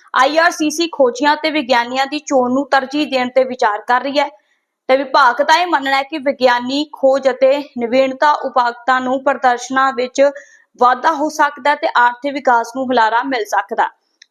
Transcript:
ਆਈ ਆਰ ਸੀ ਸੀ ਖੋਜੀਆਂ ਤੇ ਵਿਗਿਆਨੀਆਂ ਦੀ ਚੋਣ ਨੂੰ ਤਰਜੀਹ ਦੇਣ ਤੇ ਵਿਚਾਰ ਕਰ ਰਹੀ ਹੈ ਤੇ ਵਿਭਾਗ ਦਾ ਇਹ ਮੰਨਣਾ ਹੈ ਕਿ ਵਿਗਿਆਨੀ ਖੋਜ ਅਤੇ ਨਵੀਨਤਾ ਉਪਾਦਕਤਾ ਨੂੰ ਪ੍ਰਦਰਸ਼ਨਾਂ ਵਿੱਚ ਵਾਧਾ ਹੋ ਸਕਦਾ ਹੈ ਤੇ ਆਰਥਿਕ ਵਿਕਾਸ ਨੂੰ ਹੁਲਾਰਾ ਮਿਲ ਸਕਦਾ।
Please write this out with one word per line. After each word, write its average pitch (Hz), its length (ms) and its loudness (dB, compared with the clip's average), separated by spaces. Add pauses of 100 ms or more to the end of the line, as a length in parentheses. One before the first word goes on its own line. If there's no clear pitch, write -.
(180)
ਆਈ 285 200 2
ਆਰ 339 120 4
ਸੀ 320 200 -2
ਸੀ 330 220 -2
ਖੋਜੀਆਂ 277 440 0
ਤੇ 311 140 -4
ਵਿਗਿਆਨੀਆਂ 254 560 -2
ਦੀ 294 120 -8
ਚੋਣ 254 340 0
ਨੂੰ 269 180 -2
ਤਰਜੀਹ 277 360 0
ਦੇਣ 247 220 -2
ਤੇ 254 160 2
ਵਿਚਾਰ 214 440 -2
ਕਰ 247 140 2
ਰਹੀ 269 160 -4
ਹੈ 392 100 0 (600)
ਤੇ 262 80 4
ਵਿਭਾਗ 269 460 2
ਦਾ 311 140 4
ਇਹ 349 100 0
ਮੰਨਣਾ 269 300 -2
ਹੈ 269 60 0
ਕਿ 311 160 -8
ਵਿਗਿਆਨੀ 254 760 0
ਖੋਜ 269 380 2
ਅਤੇ 262 260 2 (220)
ਨਵੀਨਤਾ 262 520 2 (140)
ਉਪਾਦਕਤਾ 254 540 0
ਨੂੰ 254 260 -2
ਪ੍ਰਦਰਸ਼ਨਾਂ 262 720 0
ਵਿੱਚ 254 260 -2 (560)
ਵਾਧਾ 247 360 2
ਹੋ 294 140 -2
ਸਕਦਾ 285 420 -2
ਹੈ 294 40 2
ਤੇ 302 220 -4
ਆਰਥਿਕ 240 380 2
ਵਿਕਾਸ 240 420 0
ਨੂੰ 262 80 -6
ਹੁਲਾਰਾ 233 420 0
ਮਿਲ 247 180 -4
ਸਕਦਾ। 202 440 -2 (420)